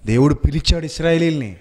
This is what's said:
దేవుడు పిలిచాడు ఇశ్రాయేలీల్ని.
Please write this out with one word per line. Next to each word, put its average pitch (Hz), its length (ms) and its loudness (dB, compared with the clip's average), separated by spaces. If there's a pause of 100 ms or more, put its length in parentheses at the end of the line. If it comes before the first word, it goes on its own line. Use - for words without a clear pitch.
దేవుడు 127 300 2
పిలిచాడు 160 520 -2
ఇశ్రాయేలీల్ని. 160 760 -2